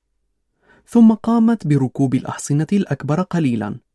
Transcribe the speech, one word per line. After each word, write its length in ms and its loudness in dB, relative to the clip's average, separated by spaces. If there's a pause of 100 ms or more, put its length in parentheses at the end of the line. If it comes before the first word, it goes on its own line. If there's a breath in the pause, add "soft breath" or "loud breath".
(880 soft breath)
ثم 260 6
قامت 540 0
بركوب 480 0
الأحصنة 580 -4
الأكبر 480 -2
قليلا، 580 -4 (160)